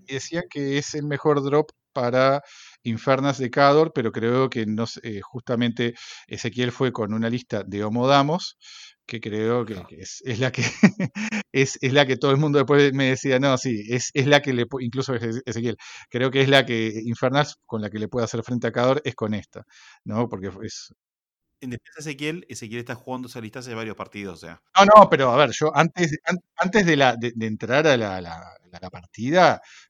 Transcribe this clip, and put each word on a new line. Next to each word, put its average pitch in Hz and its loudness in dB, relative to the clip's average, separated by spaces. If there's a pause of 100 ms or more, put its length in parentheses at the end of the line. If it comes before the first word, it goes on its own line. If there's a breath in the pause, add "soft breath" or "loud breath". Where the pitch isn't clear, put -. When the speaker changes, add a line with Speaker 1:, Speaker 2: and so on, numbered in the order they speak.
Speaker 1:
y 131 -10
decían 165 -6
que 139 -4
es - -6
el 147 -6
mejor 147 0
drop 147 0 (220)
para 131 2 (420 loud breath)
Infernas 131 0
de 127 -4
Khador, 147 4
pero 113 -2
creo 120 0
que 113 -4
no 107 -2
sé, - -12
eh, 107 -10
justamente 120 -4 (340 loud breath)
Ezequiel 123 -4
fue 127 -2
con 107 -4
una 113 -2
lista 117 -6
de 101 -6
Homodamos, 139 0 (500 loud breath)
que 113 -12
creo 110 -2
que, 107 -10
Speaker 2:
Ajá. 87 -14
Speaker 1:
que 78 -20
es, - -16
es 117 -6
la 131 0
que 120 -4
<laughs> 202 0
es, 135 0
es 127 0
la 143 6
que 131 0
todo 139 0
el 139 2
mundo 147 2
después 139 4
me 135 0
decía, 131 0
"No, 135 2
sí, 110 -4
es, 123 -4
es 135 0
la 143 6
que 143 -4
le 120 0
pu-", 131 -8
incluso 123 -4
Eze-, 117 -6
Ezequiel, 117 -4 (320 loud breath)
creo 127 0
que 135 2
es 131 4
la 135 6
que 113 -2 (120)
Infernals 131 -2 (100)
con 110 -8
la 104 -6
que 107 -10
le 104 -6
puede 120 -4
hacer 113 -6
frente 123 -4
a 110 -4
Khador 127 0
es 127 -6
con 107 -4
esta, - -12 (400 loud breath)
¿no? 113 -4
Porque 98 -10 (120)
es - -16 (640)
Speaker 3:
En 131 -12
defensa - -14
de 156 -14 (100)
Ezequiel, 151 -8
Ezequiel 117 -10
está 120 -10
jugando 127 -10
esa 120 -14
lista 110 -12
hace 123 -12
varios 110 -8
partidos, 101 -12
o 82 -16
sea. 82 -18 (160)
Speaker 1:
No, 196 8
no, 208 12
pero 139 2
a 120 2
ver, 139 4
yo 151 -2
antes, 165 0
an-, 175 -2 (180)
antes 185 2
de 160 4
la, 131 4
de, 117 -4
de 113 -4
entrar 117 0
a 139 4
la, 98 -4
la, 82 -14 (320)
la, 87 -20
la 92 -12
partida, 139 2 (300 loud breath)